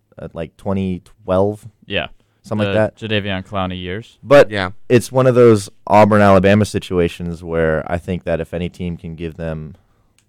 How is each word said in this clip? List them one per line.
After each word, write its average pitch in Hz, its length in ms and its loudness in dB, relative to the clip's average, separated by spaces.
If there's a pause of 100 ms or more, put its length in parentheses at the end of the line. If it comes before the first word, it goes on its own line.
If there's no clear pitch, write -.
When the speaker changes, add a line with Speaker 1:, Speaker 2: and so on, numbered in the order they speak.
(180)
Speaker 1:
Uh, - 160 -14
like, 82 240 -12
twenty 95 420 -6 (240)
twelve? 101 440 -2 (180)
Speaker 2:
Yeah. 90 220 -6 (340)
Speaker 1:
Something 107 300 -4
Speaker 2:
The - 80 -4
Speaker 1:
like 107 180 -2
that. 110 120 -12
Speaker 2:
Jadeveon 101 360 -6
Clowney 92 340 -6
years. 92 440 -12
Speaker 1:
But 131 260 8
Speaker 3:
Yeah. 98 220 -4 (160)
Speaker 1:
it's 120 240 0
one 127 160 2
of 127 80 2
those 113 340 4 (160)
Auburn, 104 360 4
Alabama 98 440 4
situations 87 800 -4
where 82 480 -2
I 87 80 -4
think 87 240 -8
that 82 160 -4
if 80 160 -10
any 85 140 -6
team 85 280 -10
can 82 180 -16
give 80 200 -12
them 80 400 -10 (540)